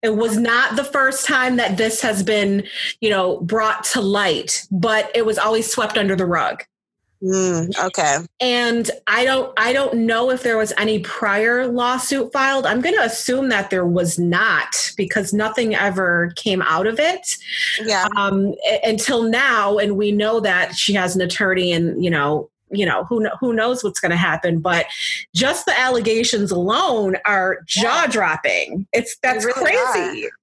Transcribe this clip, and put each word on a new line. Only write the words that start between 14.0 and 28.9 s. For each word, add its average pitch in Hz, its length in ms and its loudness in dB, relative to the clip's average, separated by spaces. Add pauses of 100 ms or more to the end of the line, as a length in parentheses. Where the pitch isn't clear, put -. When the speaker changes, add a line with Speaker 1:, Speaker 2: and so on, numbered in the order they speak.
Speaker 1:
not, 175 800 0
because 196 340 -2
nothing 214 420 0
ever 175 640 0
came 190 240 -2
out 180 260 0
of 226 140 -2
it. 359 260 0 (560)
Speaker 2:
Yeah. 202 240 0 (120)
Speaker 1:
Um, 196 360 2 (160)
a-, 214 140 2
until 220 380 0
now, 226 560 2
and 208 180 0
we 208 160 0
know 214 280 2
that 185 360 0
she - 160 0
has 185 240 0
an 190 60 2
attorney, 185 500 0
and, 170 320 0
you 175 60 2
know, 147 400 0 (200)
you 202 140 0
know, 156 200 0
who 226 180 -2
kn-, 214 180 -2
who 240 140 0
knows 240 280 0
what's 196 160 -4
gonna 170 160 0
happen, 170 460 0
but 170 240 0 (500)
just 262 300 0
the 277 160 0
allegations 233 720 0
alone 208 720 0
are 190 360 0 (140)
Speaker 2:
Yeah. 190 80 0 (240)
Speaker 1:
jaw-dropping. 165 840 -2